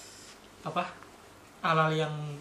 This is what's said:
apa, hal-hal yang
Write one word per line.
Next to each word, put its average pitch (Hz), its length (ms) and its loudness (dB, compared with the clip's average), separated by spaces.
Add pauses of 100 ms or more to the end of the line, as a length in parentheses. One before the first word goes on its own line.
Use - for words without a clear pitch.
(640)
apa, 175 200 0 (800)
hal-hal 160 320 6
yang 151 200 2 (260)